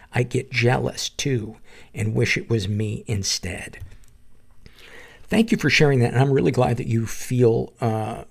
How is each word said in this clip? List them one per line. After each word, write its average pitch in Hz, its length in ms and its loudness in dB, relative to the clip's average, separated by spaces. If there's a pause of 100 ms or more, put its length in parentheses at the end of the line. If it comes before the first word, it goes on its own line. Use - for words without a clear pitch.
(140)
I 120 100 0
get 123 260 -4
jealous, 123 600 0
too, 113 480 -4 (360)
and 110 220 -2
wish 120 220 2
it - 120 -8
was 107 200 0
me 107 360 -2
instead." - 760 -6 (1500)
Thank 226 240 2
you 220 60 2
for 147 140 2
sharing 143 280 6
that, 117 140 2
and 123 80 4
I'm 139 100 4
really 139 200 2
glad 123 260 2
that - 80 -6
you 113 220 0
feel, 123 720 2
uh, 110 500 -4